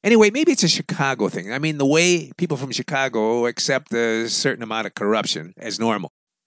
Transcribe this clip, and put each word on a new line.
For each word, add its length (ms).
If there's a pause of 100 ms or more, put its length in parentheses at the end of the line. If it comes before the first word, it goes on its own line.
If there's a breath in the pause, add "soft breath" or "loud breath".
Anyway, 280
maybe 200
it's 120
a 60
Chicago 580
thing. 240
I 80
mean, 180
the 80
way 520
people 200
from 140
Chicago 720
accept 480
a 360
certain 340
amount 240
of 80
corruption 640
as 220
normal. 320 (360)